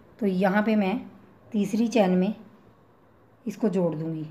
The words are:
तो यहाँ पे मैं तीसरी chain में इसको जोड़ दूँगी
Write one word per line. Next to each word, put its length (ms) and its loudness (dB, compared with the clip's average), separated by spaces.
तो 80 -2
यहाँ 360 2
पे 140 2
मैं 240 0
तीसरी 360 0
chain 240 4
में 220 2
इसको 240 -2
जोड़ 240 0
दूँगी 360 -8